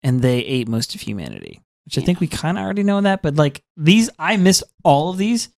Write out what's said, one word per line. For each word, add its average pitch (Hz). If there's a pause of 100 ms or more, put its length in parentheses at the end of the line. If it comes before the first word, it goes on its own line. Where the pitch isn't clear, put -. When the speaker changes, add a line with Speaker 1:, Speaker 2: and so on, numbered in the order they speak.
Speaker 1:
and 127
they 123
ate 127
most 113
of -
humanity." 55 (240)
Which -
I -
Speaker 2:
Yeah. -
Speaker 1:
think 175
we 170
kinda 160
already 196
know 202
that, 196
but, 147
like, 147 (140)
these, 196
I 180
missed 185 (180)
all 151
of 180
these 226